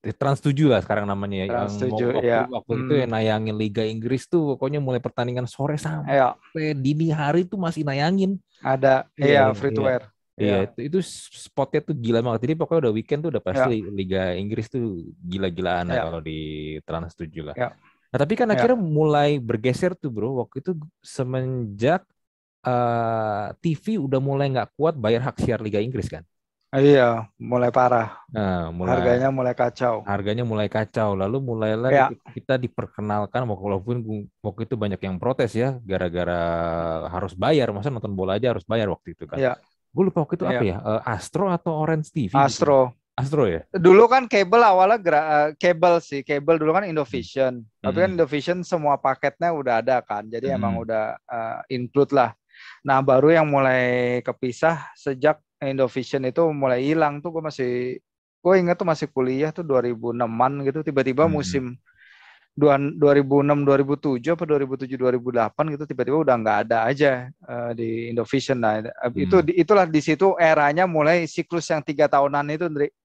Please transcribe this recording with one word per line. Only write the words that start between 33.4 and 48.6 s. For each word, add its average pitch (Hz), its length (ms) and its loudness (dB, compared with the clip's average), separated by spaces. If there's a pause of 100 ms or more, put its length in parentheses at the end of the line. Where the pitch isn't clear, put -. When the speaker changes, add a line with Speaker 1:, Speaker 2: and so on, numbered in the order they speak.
Speaker 1:
walaupun 101 560 -4
gu-, 107 240 -8 (160)
waktu 107 240 -8
itu - 80 -4
banyak 104 320 -4
yang 92 160 -6
protes 123 320 -2
ya, 127 320 -2
gara-gara 87 560 -2 (720)
harus 92 240 -6
bayar. 123 320 2
Masa 107 240 -6
nonton 110 160 -8
bola 95 280 -2
aja 123 120 0
harus 113 160 -6
bayar 113 240 -2
waktu 85 240 -10
itu - 160 -18
kan? - 80 -8
Speaker 2:
Iya. 131 160 0 (360)
Speaker 1:
Gue 185 200 0
lupa 156 160 -2
waktu - 80 -4
itu 175 160 -6
apa 120 160 -2
Speaker 2:
Iya. 92 120 -2
Speaker 1:
ya? - 40 -
Eh, 107 200 -2 (120)
Astro 156 320 -4
atau 170 320 -4
Orange 156 320 -2
T 131 160 -4
V 90 80 -8
gitu? 139 80 6
Speaker 2:
Astro. 135 520 4 (240)
Speaker 1:
Astro 139 320 0
ya? 82 240 -4
Speaker 2:
Dulu 190 340 8
kan 254 220 4
kabel 202 340 4
awalnya 196 320 6
gra-, 160 320 2
eh, 151 200 4 (100)
kabel 175 420 4
sih. 139 240 -8
Kabel 147 320 2
dulu 156 160 0
kan 196 140 0
Indovision. 131 760 -2
Speaker 1:
Hmm. - 300 -8
Speaker 2:
Tapi 131 80 -4
kan 185 100 4
Speaker 1:
Hmm. 185 80 -4
Speaker 2:
Indovision 156 460 0